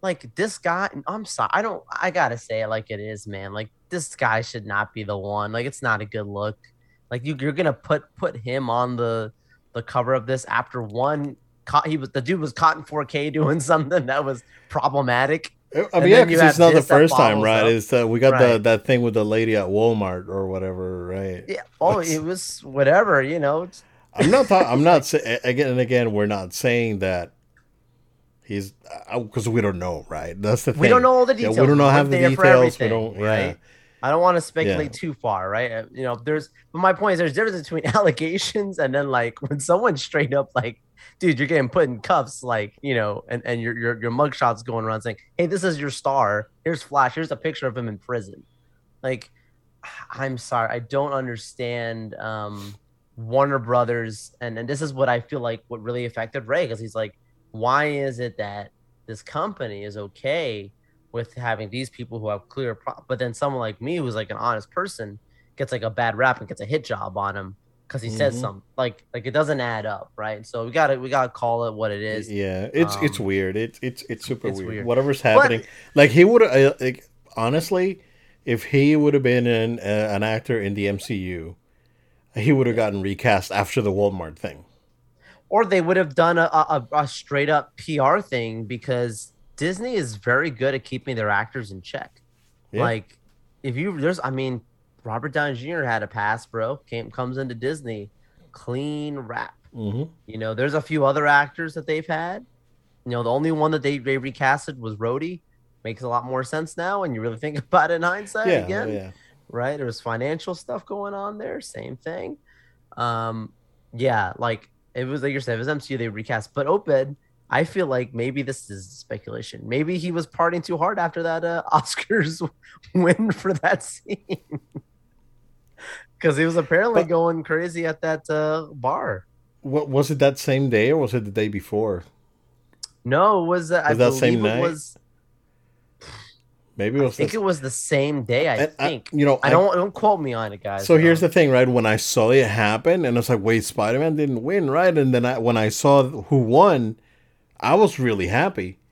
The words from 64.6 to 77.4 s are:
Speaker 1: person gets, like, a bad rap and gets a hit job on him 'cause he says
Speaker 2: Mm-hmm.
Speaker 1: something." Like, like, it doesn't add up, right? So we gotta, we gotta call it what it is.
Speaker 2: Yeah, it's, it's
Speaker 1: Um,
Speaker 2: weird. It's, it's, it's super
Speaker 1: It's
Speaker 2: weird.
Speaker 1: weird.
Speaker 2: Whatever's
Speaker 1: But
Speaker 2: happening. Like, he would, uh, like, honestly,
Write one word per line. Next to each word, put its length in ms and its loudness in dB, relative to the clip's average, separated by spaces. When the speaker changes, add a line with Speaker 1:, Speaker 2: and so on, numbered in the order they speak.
Speaker 1:
person 480 -8
gets, 140 -4
like, 120 -6
a 80 -4
bad 260 -2
rap 220 2
and 80 -14
gets 120 -14
a 60 -10
hit 180 -4
job 340 -8
on 200 -4
him 180 -12
'cause 140 -8
he 80 -10
says 240 0
Speaker 2:
Mm-hmm. 80 -6
Speaker 1:
something." 220 -8
Like, 360 -6
like, 140 -10
it 40 -8
doesn't 280 0
add 260 -4
up, 320 -10
right? 260 -8
So 220 -8
we 60 -10
gotta, 260 2
we 120 -10
gotta 200 0
call 360 -2
it 100 -6
what 160 -4
it 100 -6
is. 300 -6
Speaker 2:
Yeah, 420 -4
it's, 300 2
it's 160 -2
Speaker 1:
Um, 80 -4
Speaker 2:
weird. 280 -2
It's, 280 -6
it's, 260 -8
it's 160 -10
super 220 -6
Speaker 1:
It's 100 -6
Speaker 2:
weird. 120 -8
Speaker 1:
weird. 180 -8
Speaker 2:
Whatever's 340 0
Speaker 1:
But 80 2
Speaker 2:
happening. 340 4
Like, 160 8
he 160 10
would, 160 8
uh, 380 6
like, 280 -4
honestly, 640 0